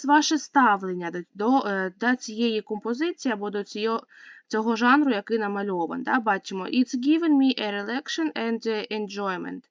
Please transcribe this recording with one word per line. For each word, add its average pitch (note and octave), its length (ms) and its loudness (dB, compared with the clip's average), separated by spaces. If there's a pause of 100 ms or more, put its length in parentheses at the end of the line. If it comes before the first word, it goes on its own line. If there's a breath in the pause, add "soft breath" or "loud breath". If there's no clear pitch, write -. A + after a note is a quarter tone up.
ваше D4 340 4
ставлення F#3+ 720 0
до, F3+ 80 -6 (160)
до, A3 340 2
е, F#3+ 320 -2
до B3 160 2
цієї A3 460 -2
композиції A#3+ 680 -4
або G3+ 180 -4
до G3+ 140 -4
цього, A3 420 -4 (420 loud breath)
цього A3 280 0
жанру, C4 340 4
який G#3+ 280 0
намальован. G3+ 640 -2
Да, A#3+ 180 2
бачимо, G3 440 -2
"It's B3 300 0
given D4+ 380 2
me C4+ 280 4
a G#3 120 -2
relaxation A#3+ 600 -4
and, A3+ 360 -4
е, G#3+ 220 -2
enjoyment". G3 800 -6